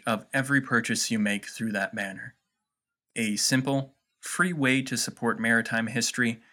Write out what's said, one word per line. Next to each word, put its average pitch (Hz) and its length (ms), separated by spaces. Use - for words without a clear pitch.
of 110 300
every 135 260
purchase 117 500
you 113 80
make 104 280
through 113 260
that 98 220
banner. 101 400
A 107 200
simple, 135 580
free 180 320
way 131 300
to 131 160
support - 420
maritime 113 460
history 117 540